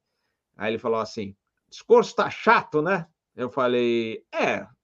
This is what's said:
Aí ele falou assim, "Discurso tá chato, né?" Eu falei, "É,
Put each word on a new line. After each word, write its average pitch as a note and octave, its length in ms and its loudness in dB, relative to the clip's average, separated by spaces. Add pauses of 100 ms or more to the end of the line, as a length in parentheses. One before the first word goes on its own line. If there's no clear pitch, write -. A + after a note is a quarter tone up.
(560)
Aí A2 160 -4
ele A2 60 -4
falou A2+ 220 -2
assim, G#2 360 -8 (340)
"Discurso - 460 2
tá F3+ 140 0
chato, G#3 520 2
né?" F3 240 -2 (300)
Eu B2 140 -4
falei, A#2+ 840 0
"É, C#3+ 280 -2 (240)